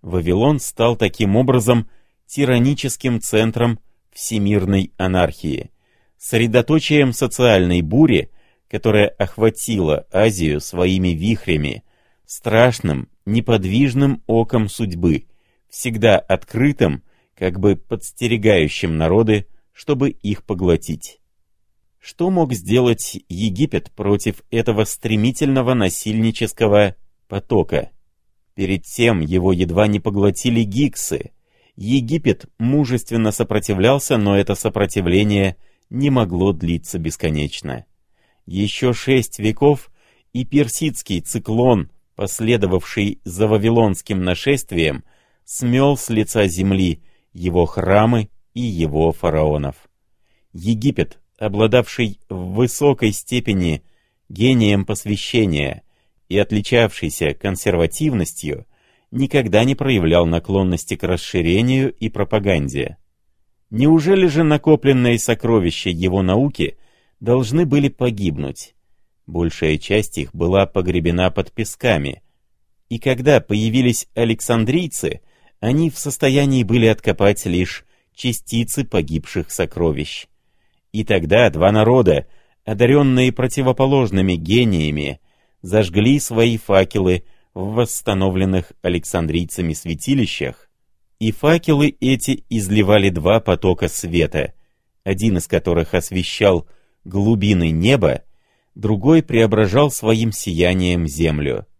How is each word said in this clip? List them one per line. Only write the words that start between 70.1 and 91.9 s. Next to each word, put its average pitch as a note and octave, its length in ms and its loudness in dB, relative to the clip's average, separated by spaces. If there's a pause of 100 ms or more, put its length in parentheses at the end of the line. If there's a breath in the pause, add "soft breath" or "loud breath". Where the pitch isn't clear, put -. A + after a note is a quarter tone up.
их C#2 160 -8
была F#2 320 2
погребена F2+ 640 0
под F#2 220 -6
песками, F2+ 720 -4 (640)
и A#2 100 -8
когда B2+ 420 2
появились A2+ 720 0
александрийцы, A#2 1080 -2 (400)
они C#3+ 300 0
в - 80 -14
состоянии C#3 640 0
были A2+ 240 2
откопать G#2 600 2
лишь F2+ 380 -2 (300)
частицы - 720 -4
погибших D#2+ 640 -4
сокровищ. D#2+ 760 -4 (640)
И G#2+ 120 -4
тогда G2 460 2
два E2 220 2
народа, G#2+ 540 4 (380)
одаренные B2+ 680 2
противоположными B2+ 1040 0
гениями, D#2+ 840 0 (420)
зажгли G#2 580 2
свои A#2 380 0
факелы F#2+ 640 0 (300)
в G2 200 -8
восстановленных F#2+ 1000 -2 (100)
александрийцами E2+ 920 -4
святилищах, E2 960 -4 (500)
и A2 140 -2
факелы D3+ 680 0